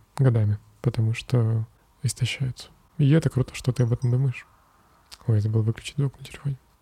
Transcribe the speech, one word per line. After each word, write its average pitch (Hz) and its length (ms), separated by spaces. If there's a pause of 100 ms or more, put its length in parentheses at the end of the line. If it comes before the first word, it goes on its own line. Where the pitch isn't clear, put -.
(180)
годами, 113 400 (240)
потому 113 320
что 113 520 (360)
истощаются. - 640 (300)
И 139 140
это 160 180
круто, - 240
что - 180
ты 127 120
об 117 80
этом 123 180
думаешь. 127 360 (840)
Ой, 110 120
забыл 110 220
выключить - 360
звук 139 200
на 139 60
телефоне. - 340 (240)